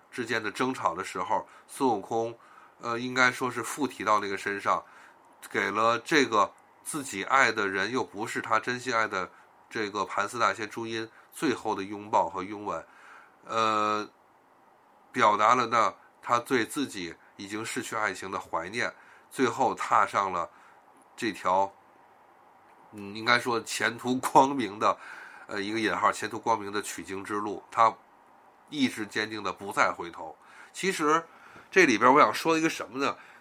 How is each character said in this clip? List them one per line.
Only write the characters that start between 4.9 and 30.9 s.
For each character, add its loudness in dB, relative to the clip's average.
给 0
了 2
这 2
个 2
自 -8
己 -8
爱 6
的 0
人 0
又 0
不 -8
是 -6
他 2
真 -4
心 -4
爱 0
的 -4
这 -4
个 -4
盘 -2
丝 -8
大 2
仙 -6
朱 -8
茵 -6
最 0
后 -4
的 -6
拥 -10
抱 2
和 -6
拥 -10
吻， -8
呃， 0
表 6
达 6
了 2
那 2
他 2
对 2
自 -2
己 -10
已 -12
经 -6
逝 -6
去 -8
爱 0
情 -8
的 -6
怀 -6
念。 -4
最 2
后 2
踏 4
上 0
了 -4
这 -2
条， 0
嗯， -14
应 -10
该 4
说 0
前 -2
途 -2
光 4
明 -4
的， 4
呃， -6
一 -4
个 -2
引 0
号， 2
前 -6
途 -10
光 0
明 -8
的 -2
取 -10
经 -10
之 -6
路。 -6
他 4
意 0
志 -6
坚 -4
定 -8
的 -2
不 -10
再 2
回 -10
头。 -14
其 -4